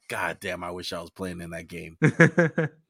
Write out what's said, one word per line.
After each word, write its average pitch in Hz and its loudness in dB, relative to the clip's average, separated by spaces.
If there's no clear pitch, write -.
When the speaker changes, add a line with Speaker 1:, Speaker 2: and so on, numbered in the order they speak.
Speaker 1:
"God 92 -4
damn, 90 -6
I 90 -6
wish 90 -8
I 87 -6
was 82 -12
playing 90 -8
in 82 -10
that 82 -10
game." 82 -12
Speaker 2:
<laughs> 156 4